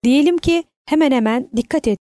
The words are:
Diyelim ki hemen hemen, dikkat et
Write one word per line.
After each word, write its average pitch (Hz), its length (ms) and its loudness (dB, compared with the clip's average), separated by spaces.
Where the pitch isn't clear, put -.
Diyelim 294 340 2
ki 339 260 -2
hemen 311 240 2
hemen, 233 460 0
dikkat 262 320 -2
et 202 140 0